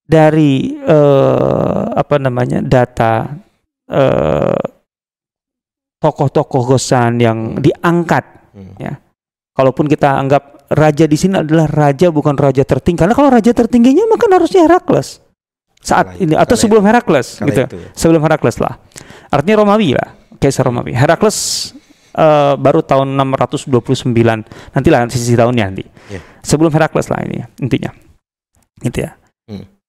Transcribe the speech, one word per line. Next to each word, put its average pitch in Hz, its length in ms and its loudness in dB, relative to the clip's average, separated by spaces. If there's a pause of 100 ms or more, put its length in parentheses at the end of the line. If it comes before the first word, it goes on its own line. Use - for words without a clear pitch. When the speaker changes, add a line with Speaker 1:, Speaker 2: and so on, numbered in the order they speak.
Speaker 1:
dari, 156 720 2
eh, 139 1040 0 (100)
apa - 260 -2
namanya, 131 420 -2
data, 123 680 0 (580)
eh, 76 720 0 (1400)
tokoh-tokoh 143 720 -2
Ghassan 120 500 0
yang 113 200 2 (140)
Speaker 2:
Hmm. - 80 -8
Speaker 1:
diangkat, 170 640 -2 (260)
Speaker 2:
Hmm. 95 260 -20
Speaker 1:
ya. - 160 -10 (580)
Kalaupun 135 360 0
kita 143 280 0
anggap 139 520 -2
raja 151 380 2
di 151 100 0
sini 185 220 -2
adalah 156 280 0
raja, 147 440 0
bukan 147 260 0
raja 135 280 0
tertinggi, 156 340 -2
karena 190 160 0
kalau 277 160 2
raja 240 220 4
tertingginya 247 560 2
maka 453 200 0
harusnya 359 380 2
Herakles 330 580 0 (540)
saat - 340 -2
Speaker 2:
Kala - 80 -18
Speaker 1:
ini, 156 160 0
atau - 180 2
Speaker 2:
kala 226 60 0
Speaker 1:
sebelum 214 240 2
Speaker 2:
itu. 208 60 4
Speaker 1:
Herakles 196 460 0
Speaker 2:
Kala 104 120 -6
Speaker 1:
gitu. 131 160 0
Speaker 2:
itu, 104 140 -8
ya. 87 160 -20
Speaker 1:
Sebelum 165 280 2
Herakles 151 360 0
lah. - 160 -4 (540)
Artinya 156 300 0
Romawi 208 360 2
lah, - 160 -4 (260)
Kaisar 139 300 -2
Romawi. 120 260 -4
Herakles, 160 460 0 (760)
eh, 147 440 2
baru 139 260 0
tahun 135 280 0
enam 135 220 -2
ratus 135 340 -4
dua 127 140 0
puluh 131 160 -2
sembilan. 113 480 0 (280)
Nantilah 127 360 0
sisi 120 260 -2
tahunnya 117 300 2
nanti. 95 220 -8 (220)
Speaker 2:
Ya. 95 120 -14 (220)
Speaker 1:
Sebelum 156 280 0
Herakles 156 380 0
lah - 140 -6
ini 50 160 -8
ya, 123 100 -12 (120)
intinya. - 320 -4 (840)
Gitu 123 220 -8
ya. - 120 -8 (360)
Speaker 2:
Hmm. 98 160 -16 (260)